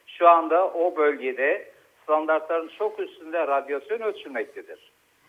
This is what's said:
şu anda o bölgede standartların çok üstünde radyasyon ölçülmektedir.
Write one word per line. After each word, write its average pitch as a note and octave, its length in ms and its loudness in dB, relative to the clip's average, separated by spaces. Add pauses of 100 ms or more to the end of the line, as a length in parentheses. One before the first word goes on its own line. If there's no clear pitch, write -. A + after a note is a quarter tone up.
şu E3+ 220 4
anda E3 380 6
o E3 280 -2
bölgede C#3 760 0 (320)
standartların D#3 720 -2
çok G#3+ 220 -4
üstünde E3 480 -6
radyasyon C#3 540 -4
ölçülmektedir. C3+ 920 -10 (380)